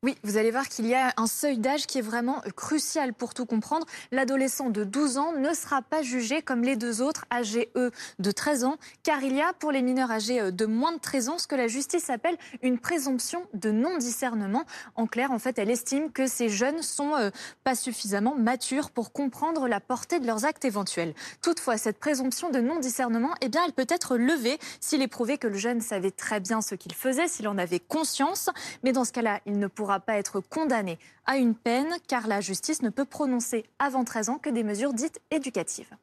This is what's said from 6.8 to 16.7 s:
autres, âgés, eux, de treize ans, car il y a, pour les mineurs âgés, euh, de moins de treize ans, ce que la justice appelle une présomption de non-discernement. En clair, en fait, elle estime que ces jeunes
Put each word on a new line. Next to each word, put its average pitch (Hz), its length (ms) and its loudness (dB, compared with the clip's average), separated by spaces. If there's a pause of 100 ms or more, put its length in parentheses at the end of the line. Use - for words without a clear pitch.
autres, 302 280 0
âgés, 233 460 0
eux, 247 140 2 (280)
de 202 120 0
treize 226 340 0
ans, 277 140 2 (240)
car 294 200 2
il 269 140 2
y 285 60 4
a, 349 100 2
pour 302 200 -2
les 269 100 2
mineurs 254 280 2
âgés, 226 300 0
euh, 196 100 2
de 185 140 0
moins 233 280 2
de 330 60 -4
treize 254 300 -2
ans, 320 80 -2
ce 349 100 -4
que - 80 -2
la 247 140 2
justice 285 400 -2
appelle 330 300 0 (240)
une 254 160 2
présomption 277 640 -2 (100)
de 214 180 -2
non-discernement. 240 920 0 (300)
En 226 120 0
clair, 262 260 0
en 233 60 0
fait, 254 200 -2
elle 202 100 0
estime 269 420 0
que 269 160 0
ces 240 220 0
jeunes 247 320 0